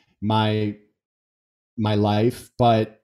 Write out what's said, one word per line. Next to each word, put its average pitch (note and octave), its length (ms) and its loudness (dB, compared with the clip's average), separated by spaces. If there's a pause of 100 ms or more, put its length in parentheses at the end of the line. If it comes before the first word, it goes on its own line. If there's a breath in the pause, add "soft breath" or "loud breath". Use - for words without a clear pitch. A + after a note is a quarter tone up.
(200 soft breath)
my, G#2+ 560 -2 (1040)
my G#2+ 160 -2
life, G#2 640 0
but A2+ 460 2